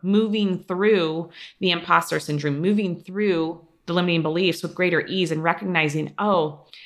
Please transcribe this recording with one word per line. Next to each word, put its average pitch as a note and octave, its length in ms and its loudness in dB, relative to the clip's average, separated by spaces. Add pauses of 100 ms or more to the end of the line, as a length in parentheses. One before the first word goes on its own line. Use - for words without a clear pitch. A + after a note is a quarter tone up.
moving G3+ 560 2
through F3+ 680 0 (320)
the F3+ 120 2
imposter E3+ 480 0
syndrome, D3 420 -2
moving F#3+ 400 0
through F3 580 -2 (280)
the E3+ 60 -4
limiting F3 280 2
beliefs E3 400 0
with - 140 -8
greater E3+ 320 0
ease F3+ 240 -2
and D#3+ 120 -2
recognizing, E3 760 0
"Oh, E3+ 480 0 (180)